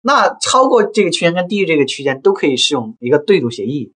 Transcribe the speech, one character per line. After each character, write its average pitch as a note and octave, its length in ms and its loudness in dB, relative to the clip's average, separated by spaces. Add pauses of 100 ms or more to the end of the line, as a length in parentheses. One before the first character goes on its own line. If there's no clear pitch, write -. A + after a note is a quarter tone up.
那 B3 380 0
超 C4 280 2
过 A#3 160 4
这 G3+ 220 0
个 E3+ 60 0
区 - 100 -4
间 E3+ 140 2
跟 F3+ 120 -2
低 G3+ 120 -4
于 F#3+ 80 0
这 E3 100 0
个 C#3 80 4
区 C3+ 180 -6
间 C3 200 -4
都 G3 100 4
可 F#3 140 -2
以 C3+ 100 2
适 - 160 0
用 A2+ 280 -6
一 B2 100 -4
个 D3+ 80 4
对 F#3+ 200 2
赌 A#2+ 120 -2
协 G#2 160 -8
议。 C3 340 -6